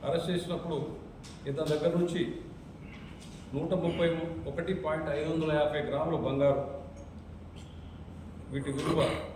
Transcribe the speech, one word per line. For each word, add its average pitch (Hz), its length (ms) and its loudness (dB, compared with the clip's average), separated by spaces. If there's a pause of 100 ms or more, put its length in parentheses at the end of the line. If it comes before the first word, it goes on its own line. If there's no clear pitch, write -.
అరెస్ట్ 165 260 2
చేసినప్పుడు 170 640 0 (540)
ఇతని 151 200 0
దగ్గర 156 280 6
నుంచి 175 440 2 (1120)
నూట 165 200 0
ముప్పై 170 420 4 (320)
ఒకటి 170 260 -2
పాయింట్ 156 360 0
ఐదు 151 240 2
వందల 156 180 2
యాభై 147 300 4
గ్రాముల 156 340 2
బంగారు, 139 680 4 (1700)
వీటి 139 200 -2
విలువ 151 380 4 (260)